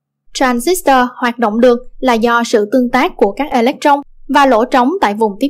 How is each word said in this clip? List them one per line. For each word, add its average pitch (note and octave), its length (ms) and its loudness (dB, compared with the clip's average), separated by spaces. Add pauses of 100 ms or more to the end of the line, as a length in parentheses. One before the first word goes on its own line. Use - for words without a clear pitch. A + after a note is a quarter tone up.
(340)
Transistor C4+ 640 0 (200)
hoạt A#3+ 220 -4
động A3+ 220 -2
được A#3+ 180 4 (200)
là B3+ 160 0
do A#3 300 0
sự G#3 280 0
tương B3 180 0
tác D4 260 0
của G3 160 0
các C#4+ 180 -8
electron C#4+ 500 0 (280)
và C#4 180 2
lỗ A#3 180 2
trống C4 260 0 (100)
tại G#3 140 0
vùng G#3+ 260 -2
tiếp C#4 100 0